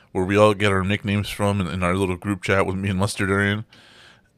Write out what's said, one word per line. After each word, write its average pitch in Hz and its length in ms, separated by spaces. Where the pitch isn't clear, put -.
where 92 120
we 101 120
all 107 180
get 101 160
our 95 140
nicknames 101 440
from 101 320
in, 90 60
in 87 160
our 90 140
little 92 200
group 101 260
chat 95 240
with 95 100
me 95 140
and 92 100
Mustard 101 320
are 98 100
in. 104 220